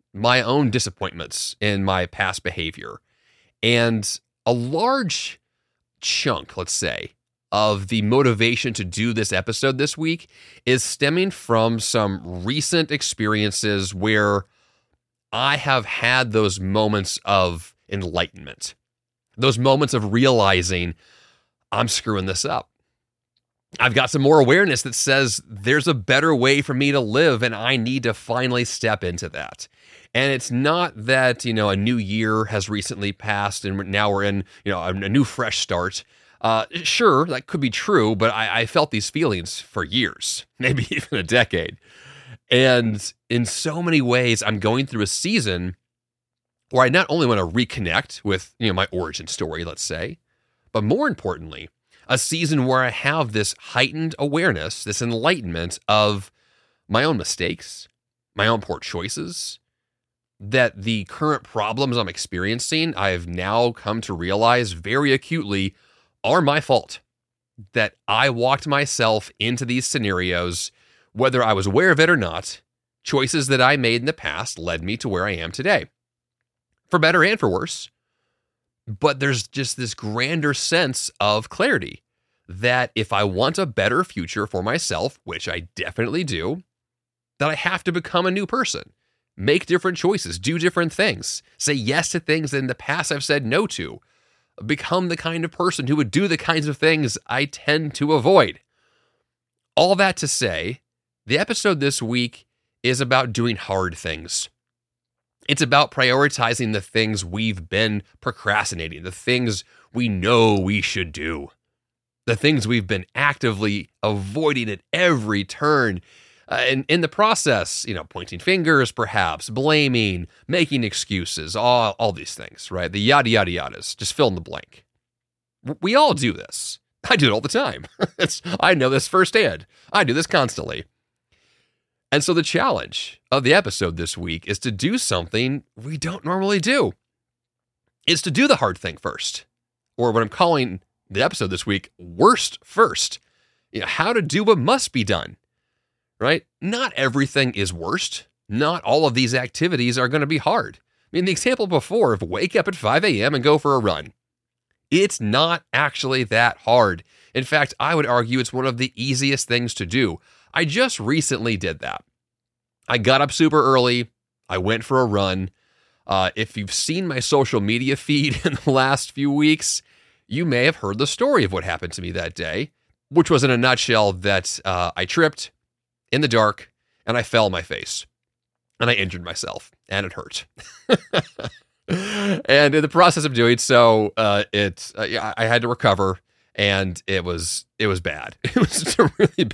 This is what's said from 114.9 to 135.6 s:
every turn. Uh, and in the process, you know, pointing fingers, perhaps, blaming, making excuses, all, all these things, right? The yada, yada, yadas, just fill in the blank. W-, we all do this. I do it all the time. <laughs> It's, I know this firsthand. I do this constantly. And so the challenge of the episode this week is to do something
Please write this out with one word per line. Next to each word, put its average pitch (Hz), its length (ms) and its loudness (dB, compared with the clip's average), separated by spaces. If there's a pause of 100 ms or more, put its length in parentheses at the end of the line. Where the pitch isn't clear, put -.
every 117 500 2
turn. 123 580 0 (460)
Uh, 127 200 0
and 135 200 0
in 170 140 2
the 160 60 -2
process, 202 800 0
you 113 60 -6
know, 80 100 -8
pointing 90 360 -12
fingers, 156 520 2
perhaps, 95 580 -2
blaming, 120 800 0 (200)
making 143 360 0
excuses, 90 720 -6
all, 117 440 2
all 110 120 0
these 76 240 -10
things, - 340 -16
right? 90 220 -4
The 101 80 -4
yada, 123 300 4
yada, 101 220 4
yadas, 69 440 -8
just - 180 -6
fill 143 140 2
in 95 80 0
the 87 60 -8
blank. - 440 -14 (800)
W-, 147 160 -10
we 208 140 0
all 294 180 6
do 131 200 -2
this. - 460 -12 (300)
I - 60 6
do 147 120 6
it 110 40 6
all 110 100 0
the - 80 -4
time. 107 360 -2 (140)
<laughs> - 200 -4
It's, - 220 -2 (180)
I 185 140 4
know 131 160 2
this 135 180 0
firsthand. 180 580 2 (260)
I 202 120 2
do 123 100 0
this 160 140 0
constantly. - 580 -2 (1300)
And 143 120 2
so 180 100 2
the 165 100 2
challenge - 760 -4 (120)
of 131 120 2
the 131 100 6
episode 98 440 0
this 85 180 -4
week 85 320 -6
is 101 120 -2
to 123 120 -4
do 160 280 -2
something 110 640 -2 (120)